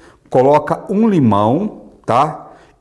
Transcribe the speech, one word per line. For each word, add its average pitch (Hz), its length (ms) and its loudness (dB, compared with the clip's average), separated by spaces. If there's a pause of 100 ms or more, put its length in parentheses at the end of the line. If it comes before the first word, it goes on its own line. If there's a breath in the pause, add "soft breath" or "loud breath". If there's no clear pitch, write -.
(300 soft breath)
coloca 147 600 0
um 214 180 0
limão, 131 760 0 (220)
tá? 143 460 -2 (300 loud breath)